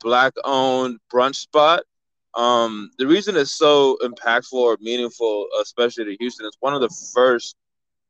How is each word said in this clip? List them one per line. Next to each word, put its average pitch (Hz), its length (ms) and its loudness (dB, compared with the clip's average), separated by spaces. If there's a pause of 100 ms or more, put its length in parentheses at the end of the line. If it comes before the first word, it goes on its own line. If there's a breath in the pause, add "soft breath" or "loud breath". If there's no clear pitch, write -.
Black-owned 127 1000 0 (140)
brunch 127 240 0
spot. 156 460 2 (520)
Um, 117 640 0
the 131 80 -2
reason 196 300 2
it's 139 160 0
so 143 500 4
impactful 120 500 -2
or 120 280 0
meaningful, 113 680 -4 (120)
especially 117 460 -4
to 98 120 -10
Houston, 120 280 -8
it's - 140 -14
one 139 140 -2
of 139 60 -4
the - 320 -6
first, 123 440 0 (540)